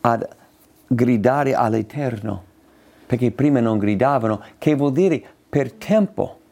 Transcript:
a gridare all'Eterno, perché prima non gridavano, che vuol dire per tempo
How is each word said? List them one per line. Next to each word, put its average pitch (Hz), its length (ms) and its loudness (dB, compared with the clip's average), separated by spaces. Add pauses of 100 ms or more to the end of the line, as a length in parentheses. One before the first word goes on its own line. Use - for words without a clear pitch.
a 117 180 2 (640)
gridare 123 680 0
all'Eterno, 110 880 -4 (600)
perché 120 260 0
prima 139 300 2
non 113 160 2
gridavano, 107 640 0 (160)
che 151 180 0
vuol 143 160 0
dire 160 320 0 (240)
per 135 240 -2
tempo - 680 -2 (120)